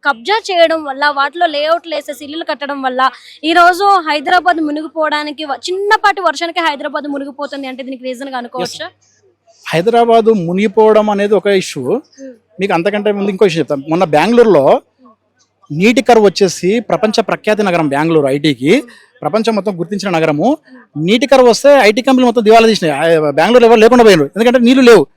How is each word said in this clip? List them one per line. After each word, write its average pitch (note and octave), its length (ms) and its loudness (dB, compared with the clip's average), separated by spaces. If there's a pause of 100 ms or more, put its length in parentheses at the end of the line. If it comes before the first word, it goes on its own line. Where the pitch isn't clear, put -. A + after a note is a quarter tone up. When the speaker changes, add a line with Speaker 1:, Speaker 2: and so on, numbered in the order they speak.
Speaker 1:
కబ్జా C#4+ 380 -2 (100)
చేయడం D#4+ 320 2
వల్ల, C#4+ 340 -4
వాటిలో D4 280 -2
లేఅవుట్లు D#4 500 -4
వేసేసి D4 300 -12
ఇల్లులు D#4 180 -12
కట్టడం C#4+ 380 -8
వల్ల B3+ 280 -2 (340)
ఈ D#4+ 100 -2
రోజు F4 300 4
హైదరాబాద్ E4+ 760 0
మునిగిపోవడానికి D4+ 880 -6
వ-, C#4 120 -8 (120)
చిన్నపాటి G4+ 520 -2
వర్షానికి E4+ 380 -4
హైదరాబాద్ D4 480 -6
మునిగిపోతుంది C#4 600 -10
అంటే C4 160 -14
దీనికి B3+ 200 -14
రీజన్ B3+ 260 -10
గా C4 80 -10
అనుకోవచ్చా? B3 480 -10
Speaker 2:
ఎస్. - 380 -20 (500)
హైదరాబాద్ A3+ 520 2
మునిగిపోవడం G#3+ 840 0
అనేది G#3 260 -2
ఒక F#3 120 -2
ఇష్యూ. F#3+ 440 -4
Speaker 1:
Hmm. C4+ 400 -8 (280)
Speaker 2:
మీకు G3 140 -2
అంతకంటే G3+ 380 -2
ముందు G3+ 180 -4
ఇంకో G3+ 160 0
ఇష్యూ E3 140 -2
చెప్తాను. C#3+ 300 -4
మొన్న F3 140 0
బెంగళూరులో F#3 760 2 (920)
నీటి G#3 300 0
కరువు A3 240 4
వచ్చేసి F#3+ 540 0
ప్రపంచ A3 420 -2
ప్రఖ్యాతి G#3 420 -4
నగరం E3+ 260 0
బెంగళూరు D3+ 380 0
ఐటీకి. D3 560 0 (380)
ప్రపంచం A3 340 -2
మొత్తం F#3+ 240 -6
గుర్తించిన G3 300 -6
నగరము. E3 480 0 (400)
నీటి G#3 300 0
కరువు B3+ 220 6
వస్తే A#3 200 2 (120)
ఐటీ G#3+ 200 2
కంపెనీలు B3+ 240 2
మొత్తం A#3 200 0
దివాలా A3+ 220 6
తీసినాయి. E3 480 0
ఆ, D3+ 160 0
బెంగళూరు G#3 340 4
ఎవరు A3+ 140 6
లేకుండా A#3 240 6
పోయినారు. F3 320 4
ఎందుకంటే A#3+ 240 2
నీళ్లు B3+ 220 4
లేవు. A3+ 360 6